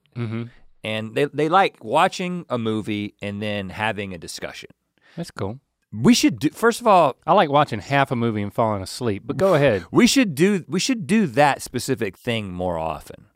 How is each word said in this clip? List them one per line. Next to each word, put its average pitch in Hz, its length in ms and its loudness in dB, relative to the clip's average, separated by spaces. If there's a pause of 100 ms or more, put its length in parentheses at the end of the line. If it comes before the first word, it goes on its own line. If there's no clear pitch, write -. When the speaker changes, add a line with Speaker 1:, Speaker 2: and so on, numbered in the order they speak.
(160)
Speaker 1:
Mm-hmm. 117 280 -8 (400)
Speaker 2:
And 110 320 -6
they, 139 100 0
they 147 240 -4
like 180 340 2
watching 180 640 -2
a 123 80 -2
movie 107 640 -4
and 101 200 -8
then 104 280 -6
having 101 440 -4
a 85 40 -12
discussion. - 520 -14 (460)
Speaker 1:
That's 170 160 -10
cool. 107 280 -8 (340)
Speaker 2:
We 127 220 6
should 180 240 2
do, 147 100 0
first 226 320 0
of 240 60 0
all 170 280 6 (100)
Speaker 1:
I 160 80 2
like 185 160 4
watching 139 300 0
half 139 320 2
a 131 40 -2
movie 117 260 0
and 101 120 -4
falling 110 280 0
asleep, 101 440 -4
but 139 120 -6
go 185 160 4
ahead. 131 340 2
Speaker 2:
<laughs> - 40 -16
We 226 160 6
should 214 280 2
do, 185 320 2
we 175 120 -2
should 226 280 -4
do 208 200 2
that 131 340 4
specific 117 560 -4
thing 110 340 -4
more 90 260 -4
often. 80 580 -8